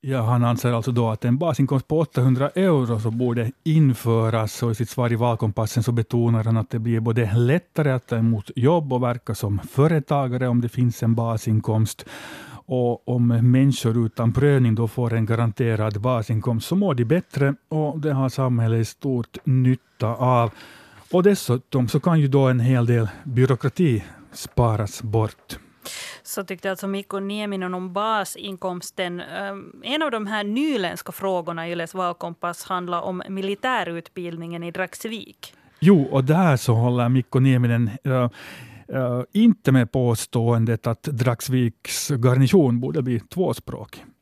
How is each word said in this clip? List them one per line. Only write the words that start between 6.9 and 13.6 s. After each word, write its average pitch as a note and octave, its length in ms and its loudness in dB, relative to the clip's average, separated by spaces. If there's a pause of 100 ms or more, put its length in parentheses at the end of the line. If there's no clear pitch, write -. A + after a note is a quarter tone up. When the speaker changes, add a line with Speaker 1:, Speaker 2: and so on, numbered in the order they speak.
Speaker 1:
både A2+ 360 0
lättare C#3 560 0
att B2+ 160 -4
ta A#2+ 80 -2
emot A2+ 400 0
jobb C#3 380 2
och B2 100 0
verka A#2+ 320 -4
som G2+ 240 -2
företagare C#3 880 0
om A#2+ 140 2
det A#2+ 80 -2
finns B2 340 0
en A2+ 120 2
basinkomst. A2 920 0 (600)
Och B2 420 -2
om A#2+ 200 2
människor A#2+ 800 2